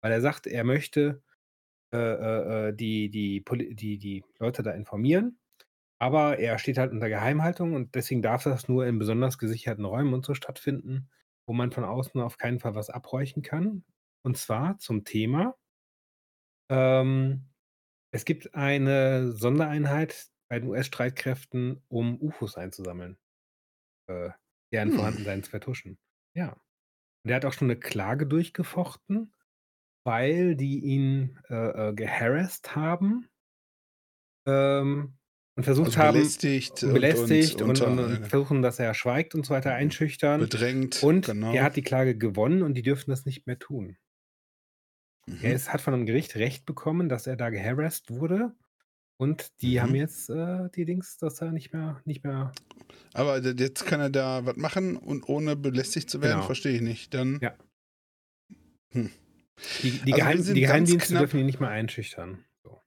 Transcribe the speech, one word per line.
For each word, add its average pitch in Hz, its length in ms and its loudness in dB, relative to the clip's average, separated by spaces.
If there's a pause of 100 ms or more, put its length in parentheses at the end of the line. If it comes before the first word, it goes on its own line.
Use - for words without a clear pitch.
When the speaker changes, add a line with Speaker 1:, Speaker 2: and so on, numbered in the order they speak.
Speaker 1:
weil 110 100 0
er 113 100 4
sagt, 139 260 -2
er 117 160 -4
möchte, 143 580 0 (720)
äh, 117 40 -2
äh, 110 720 -2
äh, 104 40 -4
die, 107 360 -2
die 101 320 -4
Poli-, 120 340 -6
die, 104 220 -8
die 98 260 -10 (160)
Leute 117 240 -4
da 104 80 -4
informieren, 135 680 0 (640)
aber 147 380 2
er 113 180 0
steht 131 220 -2
halt 127 120 0
unter 113 180 -2
Geheimhaltung 156 640 0
und 131 200 -6
deswegen 123 300 -2
darf 117 200 0
das 131 240 -2
nur 127 200 2
in 117 100 0
besonders 117 400 0
gesicherten 110 480 -4
Räumen 127 300 0
und 131 100 -4
so 143 80 -2
stattfinden, 135 760 -6 (380)
wo 117 60 -4
man 123 180 0
von 120 140 -4
außen 127 340 -4
auf 120 180 -4
keinen 120 220 -2
Fall 110 160 -4
was 104 140 -6
abhorchen 135 540 -6
kann. 185 420 -4 (400)
Und 127 120 0
zwar 147 420 -2
zum 107 260 -4
Thema, 139 500 0 (1160)
ähm, 131 760 4 (680)
es - 140 -6
gibt - 300 -4
eine 135 760 4
Sondereinheit 147 960 0 (220)
bei 120 100 -2
den 123 100 -6
U-S-Streitkräften, 127 1160 -4
um 120 340 -2
ufos 147 360 -6
einzusammeln, 90 600 -10 (920)
äh, 87 200 -8 (420)
deren 107 180 2
Speaker 2:
Hm. 302 60 4
Speaker 1:
Vorhandensein 104 480 -2
zu - 80 -16
vertuschen. 101 460 -10 (380)
Ja. 175 180 -6 (680)
Und 113 60 -6
er 123 80 2
hat 127 80 -2
auch 135 80 0
schon 135 160 0
eine 120 100 0
Klage 117 460 -2
durchgefochten, 175 1080 -2 (720)
weil 151 500 2
die 139 240 0
ihn, 135 600 0 (100)
äh, 113 400 -2
äh, 104 40 -4
geharasst 117 800 -2
haben, 180 520 0 (1200)
ähm, 139 720 2 (400)
und 127 60 -2
versucht 139 240 4
Speaker 2:
Also 113 120 0
Speaker 1:
haben 151 160 8
Speaker 2:
belästigt - 680 2
Speaker 1:
und 139 60 2
Speaker 2:
und, 131 60 4
Speaker 1:
belästigt 151 640 6
Speaker 2:
und 123 80 2
Speaker 1:
und, 131 120 4
und, 123 60 4 (120)
Speaker 2:
unter, 123 80 2
Speaker 1:
und 113 160 -2
Speaker 2:
äh, 107 60 -8
Speaker 1:
versuchen, 139 320 2
dass 123 180 2
er 113 140 0
schweigt 123 420 0
und 151 100 -2
so 143 80 0
weiter, 135 200 0
einschüchtern. 147 680 2
Speaker 2:
bedrängt, 127 600 0
Speaker 1:
Und 165 260 6
Speaker 2:
genau. 110 260 -2
Speaker 1:
er 131 100 4
hat 143 140 4
die 139 40 -2
Klage 131 360 2
gewonnen 110 440 2
und 151 140 0
die 123 60 -4
dürfen 135 280 0
das 131 160 -4
nicht 135 220 -8
mehr 123 100 -6
tun. 98 380 -10 (1300)
Speaker 2:
Mhm. 82 140 -10
Speaker 1:
Er 123 120 2
ist, 127 180 -4
hat 143 100 0
von 143 120 0
einem 123 120 0
Gericht 120 300 0
Recht 120 300 -2
bekommen, 170 420 -2
dass 127 180 -4
er 127 120 -4
da 120 120 -2
geharasst 120 600 -4
wurde. 165 420 -2 (640)
Und 143 440 -2
die 127 160 2
Speaker 2:
Mhm. 117 40 2
Speaker 1:
haben 120 140 2
jetzt, 147 340 -4
äh, 180 460 -4
die 175 80 -2
Dings, 180 340 -4
dass 156 240 -6
er 165 120 -4
nicht - 180 -8
mehr, 156 320 -6
nicht 131 220 -6
mehr 135 260 -4 (600)
Speaker 2:
Aber 135 260 2
d-, 127 240 0
jetzt 131 220 -4
kann 156 160 2
er 143 80 0
da 131 360 0
was 127 120 -2
machen 180 400 -2
und - 320 -6
ohne 147 260 0
belästigt 135 540 -2
zu - 120 -4
werden, 127 180 4
Speaker 1:
Genau. 98 80 -2
Speaker 2:
verstehe 131 280 -2
ich 117 60 0
nicht. 113 320 -6
Dann 131 280 -2
Speaker 1:
Ja. 120 140 -4 (1400)
Speaker 2:
Hm. 120 180 -2 (720)
Speaker 1:
Die, 127 100 0
die - 20 -2
Speaker 2:
Also 135 120 -6
wir 135 100 4
Speaker 1:
Geheim-, 143 260 4
Speaker 2:
sind 190 140 2
Speaker 1:
die 131 60 6
Speaker 2:
ganz 135 100 6
Speaker 1:
Geheimdienste 170 420 6
Speaker 2:
knapp 175 80 4
Speaker 1:
dürfen 143 180 2
ihn 131 60 2
nicht 135 160 0
mehr 127 80 0
einschüchtern. 101 720 -6 (220)
So. - 220 -20